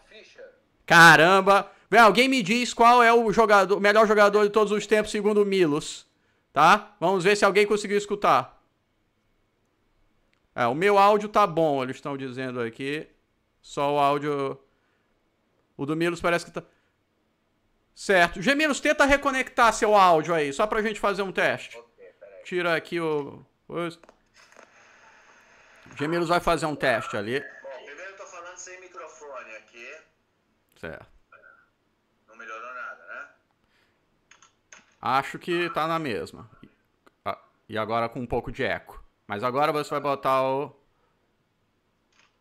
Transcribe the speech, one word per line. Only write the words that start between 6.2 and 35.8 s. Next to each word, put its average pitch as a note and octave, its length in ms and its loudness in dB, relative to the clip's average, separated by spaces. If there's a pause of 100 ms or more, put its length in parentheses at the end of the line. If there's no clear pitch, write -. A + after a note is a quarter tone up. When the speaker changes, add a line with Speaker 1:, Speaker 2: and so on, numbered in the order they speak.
Speaker 2:
Tá? F3+ 460 2
Vamos F#3 240 -2
ver G#3 120 2
se G#3 80 0
alguém G3+ 220 2
conseguiu G3+ 320 -2
escutar. G3+ 640 -2 (2000)
É, A#2+ 120 -2
o B2 80 -2
meu G3 240 0
áudio G#3 300 2
tá G#3 180 2
bom, D#3 360 -2
eles B2+ 120 -8
estão C#3+ 220 -10
dizendo B2+ 440 -10
aqui. C3+ 460 -8 (540)
Só C#3+ 340 -4
o C#3+ 40 0
áudio. C#3+ 600 -2 (1160)
O C#3 80 -8
do D3+ 100 -6
Milos E3+ 260 -4
parece E3+ 240 -2
que - 60 -20
tá. D#3+ 120 -14 (1300)
Certo. F3+ 460 0
Gemilos, C#4+ 380 0
tenta D4+ 260 0
reconectar C4 680 0
seu G#3+ 220 0
áudio F3 380 4
aí, D3 200 -2
só G#3 140 -2
pra G#3+ 140 -4
gente G#3+ 180 -6
fazer G3+ 220 -4
um F#3+ 100 -6
teste. D3 460 -4
Speaker 1:
Ok, - 280 -20 (140)
peraí. - 240 -20
Speaker 2:
Tira E3+ 320 -4
aqui D#3 240 -8
o. D3 440 -6 (240)
o - 80 -16 (2250)
Gemilos D#3+ 320 -4
vai F3 100 0
fazer E3 280 -2
um D3 80 -6
teste B2 420 -2
ali. A2 220 -6
Speaker 1:
Bom, - 460 -16
primeiro E3 260 -18
eu G3 60 -20
tô F#3+ 100 -20
falando F3+ 300 -20
sem F#3 220 -20
microfone D#3 760 -20
aqui. A#2+ 400 -20 (840)
Speaker 2:
Certo. - 280 -16 (1200)
Speaker 1:
Não A2+ 100 -20
melhorou A#2 360 -18
nada, A2+ 320 -16
né? A#2 220 -20 (1700)
Speaker 2:
Acho C3 380 -4
que F3 320 -4
tá D#3 160 -4